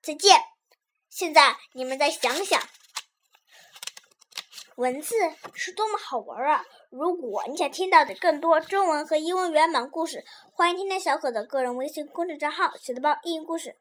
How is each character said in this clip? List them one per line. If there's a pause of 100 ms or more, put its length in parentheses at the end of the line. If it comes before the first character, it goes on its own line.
再
见！ (680)
现
在 (140)
你
们
再
想 (120)
想， (2250)
文
字 (380)
是
多
么
好
玩
儿
啊！ (240)
如
果
你
想
听
到
的
更
多
中
文
和
英
文
原
版
故
事， (280)
欢
迎
添
加
小
可
的
个
人
微
信
公
众
账
号
“小
豆
包
英
语
故
事”。